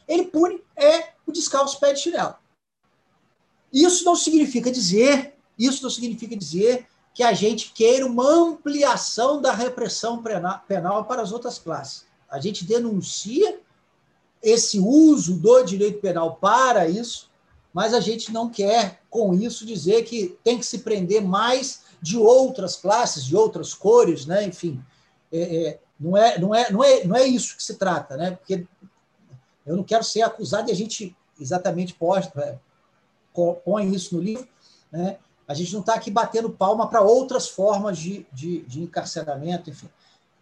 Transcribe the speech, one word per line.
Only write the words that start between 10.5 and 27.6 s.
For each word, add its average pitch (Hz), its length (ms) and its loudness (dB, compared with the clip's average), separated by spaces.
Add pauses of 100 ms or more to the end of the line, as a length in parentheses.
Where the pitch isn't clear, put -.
penal 196 380 -2
para 247 160 -6
as 196 100 -4
outras 233 280 -10
classes. - 480 -12 (240)
A 139 100 -8
gente 190 240 -6
denuncia 233 960 -2 (840)
esse 220 380 2
uso 240 560 6
do 233 260 8
direito 196 380 -2
penal 165 360 -2
para 220 520 2
isso, 226 420 -6 (420)
mas 214 220 -2
a 240 60 4
gente 220 320 -4
não 233 160 -4
quer, 208 600 0
com 208 260 0
isso, 214 300 -2
dizer 214 400 0
que 220 380 -8
tem 240 160 2
que 185 60 -8
se - 140 -8
prender 202 440 -2
mais 226 600 -2 (180)
de 170 160 -6
outras 233 600 4
classes, 202 480 0
de 139 120 -2
outras 208 380 0
cores, 190 520 4
né? 196 180 -2
Enfim, 165 380 -8 (480)
é, 170 260 -4 (120)
é, - 120 -12 (200)
não 175 160 0
é, 220 220 4
não 196 160 0
é, 233 180 2
não 214 100 2
é, 262 220 6
não 185 120 0
é 262 80 6
isso 247 320 -2
que - 60 -12